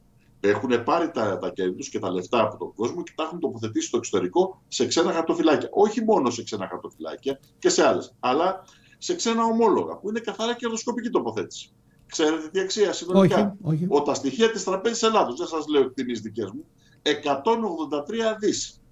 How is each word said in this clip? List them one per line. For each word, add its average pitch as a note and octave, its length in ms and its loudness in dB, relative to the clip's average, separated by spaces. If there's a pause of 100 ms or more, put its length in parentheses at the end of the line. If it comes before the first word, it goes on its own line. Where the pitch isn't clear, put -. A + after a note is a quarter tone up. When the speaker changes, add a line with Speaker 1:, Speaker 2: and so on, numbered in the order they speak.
(400)
Speaker 1:
Έχουνε A2 380 2
πάρει D#3+ 320 0
τα, G2+ 280 -2
τα F2+ 120 -6
κέρδη F#2 240 -2
τους - 140 -10
και A2 100 -8
τα G2+ 140 -4
λεφτά F#2 280 0
από - 180 0
τον E2+ 160 -10
κόσμο C#3+ 280 -4
και - 120 -14
τα D#3+ 80 -4
έχουν E3+ 180 -6
τοποθετήσει A2+ 460 -4
στο - 100 -4
εξωτερικό A#2 720 0
σε - 180 0
ξένα E3 260 2
χαρτοφυλάκια. D#3+ 600 2
Όχι G#3+ 320 2
μόνο E3 260 4
σε A#2 120 -6
ξένα G2+ 260 -6
χαρτοφυλάκια F2 720 -8 (180)
και F3+ 100 2
σε F3 180 4
άλλες, - 340 0
αλλά D#3+ 440 0 (340)
σε - 160 -4
ξένα A3+ 300 0
ομόλογα, G3 520 2
που - 120 -10
είναι A3 120 -4
καθαρά A3+ 340 -4
κερδοσκοπική A#3 560 -4
τοποθέτηση. A#2 600 -4 (360)
Ξέρετε D#3 420 0
τι F#3 120 -2
αξία F#3+ 320 0
συνολικά; F#3+ 720 4
Speaker 2:
Όχι, D#3+ 120 0
όχι. D#3+ 140 -2
Speaker 1:
Ο, C#3+ 140 4
τα A#3+ 120 0
στοιχεία A3 360 2
της G#3+ 140 -6
Τραπέζης F#3+ 380 -2
Ελλάδος, G#3+ 340 2
δεν E3+ 100 -4
σας D3+ 220 -6
λέω D3 140 6
εκτιμήσεις A#2+ 400 -2
δικές A2 280 -6
μου, D4 140 -12 (380)
εκατόν D3+ 640 0
ογδόντα D3+ 380 -4
τρία A3 380 -2
δις. - 520 -4